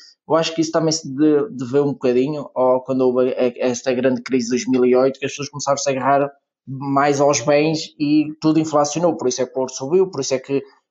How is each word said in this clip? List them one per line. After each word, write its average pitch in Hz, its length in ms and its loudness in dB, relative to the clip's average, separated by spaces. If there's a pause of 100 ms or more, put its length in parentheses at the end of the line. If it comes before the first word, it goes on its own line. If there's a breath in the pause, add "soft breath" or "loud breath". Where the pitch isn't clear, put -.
(260 loud breath)
eu 147 80 0
acho 160 200 0
que 165 80 0
isso 156 100 -6
também 165 180 0
se 151 160 -4
de-, 143 440 2
deveu 131 340 -2
um 143 80 -2
bocadinho, 135 600 0
ou 127 260 2
quando 131 220 -2
houve 127 320 2
a-, - 80 -2
a-, 123 260 0
esta 123 240 -2
grande 123 300 0
crise 120 240 -2
de 117 60 -6
dois 117 140 -2
mil 127 200 2
e 123 100 4
oito, 131 240 2
que 139 60 -6
as 131 60 -8
pessoas 131 180 -10
começaram-se 139 380 -4
a 139 40 2
agarrar 139 380 0 (360)
mais 139 540 0
aos 143 220 2
bens 151 580 0
e 151 400 2
tudo 156 180 2
inflacionou. 156 560 0
Por 123 140 -2
isso 127 140 -2
é 123 40 -4
que - 100 -10
o 131 40 -2
ouro 127 120 -4
subiu, 180 380 0
por 139 120 -6
isso 131 120 -4
é 127 40 2
que 135 240 -4 (280 loud breath)